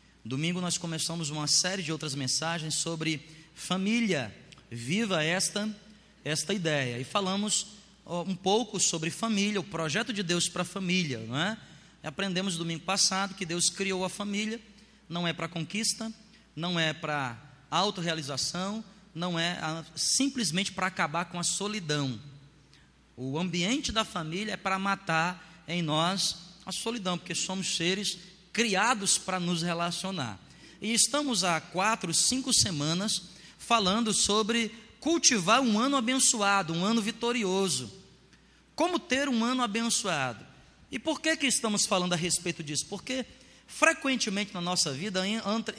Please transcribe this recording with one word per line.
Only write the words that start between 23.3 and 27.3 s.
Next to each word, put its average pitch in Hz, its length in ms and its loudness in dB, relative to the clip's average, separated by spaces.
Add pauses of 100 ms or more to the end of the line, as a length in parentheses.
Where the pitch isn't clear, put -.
ambiente 185 520 0
da 220 140 2
família 185 480 -4
é 185 60 -4
para 190 200 0
matar 180 880 -2
em 175 140 -2
nós 165 560 2 (300)
a 185 40 -10
solidão, 190 460 -2
porque 170 180 -6